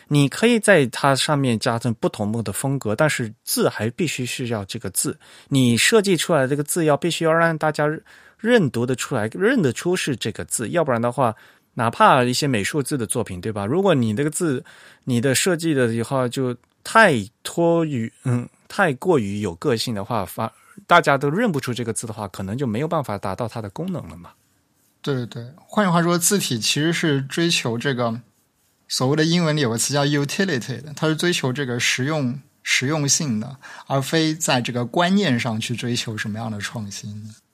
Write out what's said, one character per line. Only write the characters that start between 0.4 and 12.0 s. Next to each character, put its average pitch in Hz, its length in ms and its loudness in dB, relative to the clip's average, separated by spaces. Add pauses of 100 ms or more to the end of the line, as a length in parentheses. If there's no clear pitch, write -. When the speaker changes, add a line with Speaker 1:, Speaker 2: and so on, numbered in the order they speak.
Speaker 1:
以 240 120 4
在 180 280 6
它 135 280 2
上 143 240 0
面 123 200 2
加 117 200 0
上 120 140 0
不 175 160 -2
同 107 340 -2
的 101 100 -6
风 135 260 -4
格， 107 180 -2
但 156 120 4
是 113 260 -4 (100)
字 202 240 0
还 110 220 -2
必 170 160 -2
须 135 180 -6
是 120 240 -6
要 107 160 -4
这 113 140 -10
个 98 120 -10
字。 - 280 -4 (320)
你 127 260 4
设 220 240 4
计 190 160 2
出 - 160 -2
来 147 80 4
的 131 80 2
这 143 80 0
个 147 80 -4
字 165 220 0
要 143 100 6
必 170 140 -2
须 160 160 -2
要 160 80 4
让 165 240 2
大 156 120 0
家 147 160 0 (520)
认 214 320 4
读 120 160 0
得 131 100 0
出 - 180 -6
来， 110 140 -2
认 208 320 0
得 131 140 2
出 180 200 -2
是 151 220 -2
这 107 160 -4
个 - 140 -10
字， 110 240 -4
要 165 120 2
不 147 80 0
然 117 100 2
的 120 120 0
话， 120 220 0 (400)
哪 117 160 0
怕 165 320 6